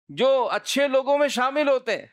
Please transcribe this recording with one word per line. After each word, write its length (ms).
جو 440
اچھے 360
لوگوں 300
میں 100
شامل 400
ہوتے 300
ہیں، 140